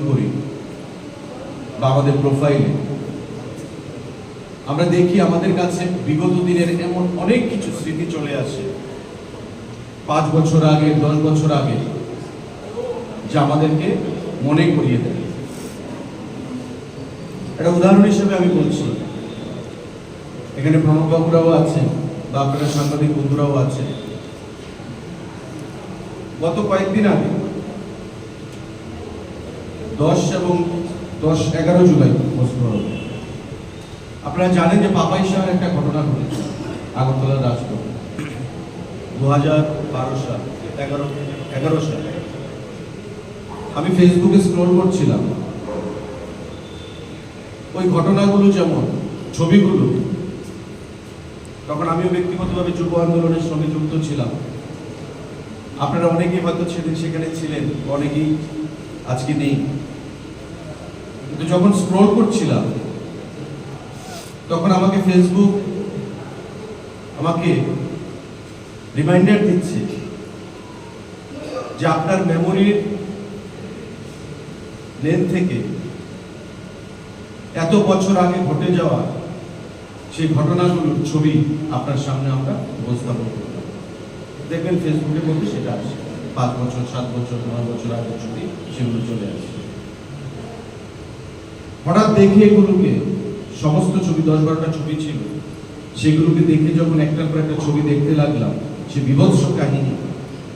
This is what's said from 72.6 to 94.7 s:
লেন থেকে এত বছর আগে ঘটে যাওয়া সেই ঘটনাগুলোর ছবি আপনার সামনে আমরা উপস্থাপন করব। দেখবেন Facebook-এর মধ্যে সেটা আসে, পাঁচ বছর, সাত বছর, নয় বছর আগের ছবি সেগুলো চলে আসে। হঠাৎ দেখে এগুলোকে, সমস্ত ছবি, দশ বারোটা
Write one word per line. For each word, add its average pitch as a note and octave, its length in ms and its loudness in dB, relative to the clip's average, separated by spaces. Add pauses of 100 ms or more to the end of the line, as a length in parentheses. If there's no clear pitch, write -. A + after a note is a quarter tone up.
লেন E3 160 2 (120)
থেকে F3+ 260 0 (2000)
এত D#3+ 100 2 (160)
বছর F#3+ 260 4 (100)
আগে F3+ 140 2 (100)
ঘটে D3+ 200 0 (100)
যাওয়া - 220 2 (1120)
সেই D#3+ 220 0
ঘটনাগুলোর F3 640 4 (120)
ছবি D3+ 240 4 (420)
আপনার B2+ 300 -2
সামনে C3+ 300 -2
আমরা C3+ 180 -2 (260)
উপস্থাপন A#2+ 540 -4
করব। - 200 -8 (960)
দেখবেন E3+ 340 0
Facebook-এর D3+ 440 0
মধ্যে D3+ 240 0
সেটা - 260 -4
আসে, - 180 -8 (400)
পাঁচ B2+ 140 2 (100)
বছর, B2 220 -2 (100)
সাত B2 220 -4
বছর, A#2+ 240 -4 (100)
নয় A#2 220 -4
বছর A#2 280 -6
আগের A2+ 240 -6
ছবি A2+ 200 -8 (320)
সেগুলো A#2 340 -2
চলে G#2 260 -4
আসে। - 160 -8 (2250)
হঠাৎ G#3 240 6 (100)
দেখে G3 300 10
এগুলোকে, G3 440 8 (720)
সমস্ত F3 320 4 (120)
ছবি, D#3 240 2
দশ D#3 160 4
বারোটা D#3+ 220 0 (100)